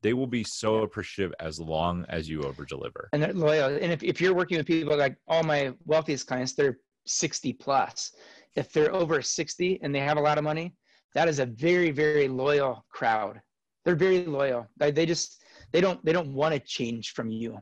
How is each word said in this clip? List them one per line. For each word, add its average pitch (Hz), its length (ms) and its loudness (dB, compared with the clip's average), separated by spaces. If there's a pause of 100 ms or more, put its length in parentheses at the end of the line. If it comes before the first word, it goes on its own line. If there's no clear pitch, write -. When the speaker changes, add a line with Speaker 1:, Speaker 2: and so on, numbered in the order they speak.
Speaker 1:
they 110 120 2
will 131 120 -2
be 117 180 -2
so 110 340 0
Speaker 2:
Yeah. 110 60 2
Speaker 1:
appreciative 98 560 -6
as 80 200 -8
long 82 480 -2
as 78 180 -4
you 78 160 -4
over 69 220 -8
deliver. - 480 -12
Speaker 2:
And 147 100 0
they're 185 120 -2
loyal. 151 400 2
And 170 180 -2
if, 156 100 -4
if - 160 -2
you're 185 160 2
working 175 220 0
with 156 100 -2
people, 156 300 2
like, 139 200 2 (120)
all 165 140 2
my 143 320 0 (100)
wealthiest 151 420 0
clients, 127 280 -4
they're 139 240 2 (280)
sixty - 460 -2
plus. - 600 -2 (440)
If - 160 -4
they're 151 220 4
over 165 260 2
sixty 180 640 -2
and 143 120 -4
they 139 60 0
have 147 160 0
a 151 60 2
lot 151 160 4
of 147 60 -2
money, 160 300 -4 (400)
that 160 140 4
is 147 100 0
a 135 60 2
very, 160 460 2
very 147 380 2
loyal 131 600 0
crowd. 110 540 -2 (420)
They're 175 100 4
very 180 300 4
loyal. 135 420 0 (120)
They, 143 120 4
they 151 140 2
just, - 380 -4 (280)
they 170 120 4
don't, 180 200 0
they 160 100 2
don't 160 200 0
wanna 147 280 0
change 117 520 -6
from 117 180 -6
you. 110 300 -6